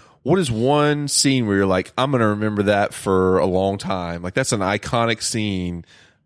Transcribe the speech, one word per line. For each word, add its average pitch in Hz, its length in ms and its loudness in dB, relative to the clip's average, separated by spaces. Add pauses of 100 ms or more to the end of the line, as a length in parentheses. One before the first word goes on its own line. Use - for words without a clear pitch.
(220)
what 160 160 2
is 156 120 0
one 147 580 2
scene 131 380 2
where 101 100 2
you're 98 100 4
like, 92 320 0
"I'm 135 120 0
gonna 117 180 2
remember 104 360 -2
that 101 300 2
for 92 440 2
a 76 80 2
long 95 320 0
time"? 87 440 -6
Like, 90 120 -10
that's 131 180 -2
an 117 80 -2
iconic 107 600 -2
scene. 92 600 -4 (420)